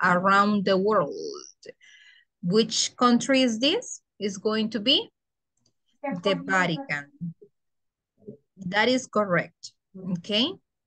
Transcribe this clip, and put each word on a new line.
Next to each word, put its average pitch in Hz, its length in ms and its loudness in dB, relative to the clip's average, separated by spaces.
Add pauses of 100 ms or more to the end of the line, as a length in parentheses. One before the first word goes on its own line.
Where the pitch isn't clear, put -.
around 196 640 2
the 196 120 4
world. 208 360 0 (1300)
Which 220 540 0
country 247 460 4
is 226 180 2
this? 339 420 -2 (180)
Is 196 180 -6
going 214 340 -2
to 233 80 -6
be 294 320 0 (920)
the 190 420 -2
Vatican. 175 680 -2 (1500)
That 196 320 0
is 254 180 0
correct. 180 680 -2 (440)
Okay, 226 360 -2 (340)